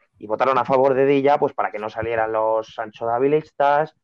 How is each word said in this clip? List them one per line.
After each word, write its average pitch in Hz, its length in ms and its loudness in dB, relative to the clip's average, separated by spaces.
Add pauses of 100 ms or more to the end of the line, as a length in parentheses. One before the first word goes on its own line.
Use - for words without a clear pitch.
(200)
y 107 80 -16
votaron 123 300 0
a 120 80 0
favor 135 280 2
de 135 120 2
Dilla, 139 340 2
pues, 147 140 -2
para 101 180 -6
que 107 80 -10
no 107 100 -8
salieran 110 420 -4
los 110 440 -2
Sancho 113 300 -10
Davilistas 143 1000 0